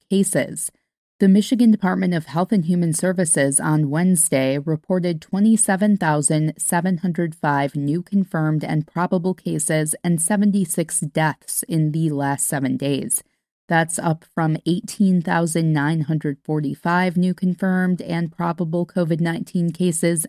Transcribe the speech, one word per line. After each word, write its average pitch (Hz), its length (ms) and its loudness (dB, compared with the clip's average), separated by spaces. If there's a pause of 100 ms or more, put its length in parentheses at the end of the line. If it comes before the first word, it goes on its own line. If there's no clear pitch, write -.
cases. - 640 0 (480)
The 196 80 6
Michigan 214 420 4
Department 185 440 0
of 160 120 -2
Health 175 240 -2
and 190 140 2
Human 170 280 2
Services 156 680 0
on 156 300 0
Wednesday 147 680 2
reported 165 640 -2
twenty-seven 208 800 2
thousand 156 600 0
seven 180 400 -2
hundred 170 380 -2
five 143 400 0
new 143 260 -2
confirmed 160 640 0
and 156 240 -2
probable 180 440 -2
cases 156 680 -2
and 175 180 0
seventy-six 196 800 0
deaths - 680 -4
in 156 240 0
the 156 180 0
last 139 380 -2
seven 135 280 -2
days. 139 460 -4 (460)
That's 165 320 0
up 165 240 -2 (100)
from 160 220 0 (100)
eighteen 180 560 0
thousand 165 500 0
nine 151 280 0
hundred 147 420 -2
forty-five 160 760 -2
new 180 180 2
confirmed 185 680 0
and 165 300 -4
probable 170 520 -2
covid 170 360 -2
nineteen 170 500 -2
cases 170 580 0